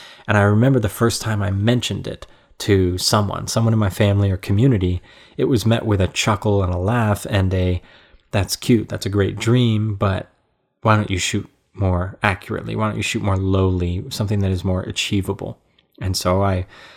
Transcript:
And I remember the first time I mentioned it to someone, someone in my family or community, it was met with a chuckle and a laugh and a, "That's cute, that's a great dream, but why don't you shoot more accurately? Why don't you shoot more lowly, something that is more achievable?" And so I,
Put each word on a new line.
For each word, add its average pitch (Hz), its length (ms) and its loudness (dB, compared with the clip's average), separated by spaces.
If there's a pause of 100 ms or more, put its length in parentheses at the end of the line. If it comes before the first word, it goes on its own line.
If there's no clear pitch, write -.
(280)
And 107 100 2
I 101 40 6
remember 113 380 4
the 107 100 -2
first - 320 0
time 107 200 -2
I 98 100 -2
mentioned 104 560 -2
it - 200 -12 (300)
to 92 400 2
someone, 95 500 -2
someone 113 260 0
in 110 60 2
my 104 100 0
family 101 420 2
or 90 60 -2
community, 101 640 2 (360)
it - 80 0
was 113 200 2
met 113 200 2
with 104 160 2
a 90 60 2
chuckle 101 560 0
and 90 100 -2
a 87 40 -2
laugh 107 520 0
and 95 240 2
a, 90 280 0 (500)
"That's 95 240 -2
cute, - 340 2
that's 104 160 -8
a 101 40 -4
great 98 280 0
dream, 110 580 2
but 98 340 -2 (520)
why 110 140 4
don't 104 160 0
you 92 60 -2
shoot 98 320 -4 (240)
more 92 500 -2
accurately? 104 520 -4
Why 107 120 -2
don't 107 100 -4
you 107 60 -4
shoot 110 180 -4
more 98 160 0
lowly, 92 720 0
something 104 300 -2
that 98 120 0
is 92 120 -4
more 92 180 -2
achievable?" - 800 -4 (420)
And 92 140 -4
so 90 260 0
I, 95 240 0 (320)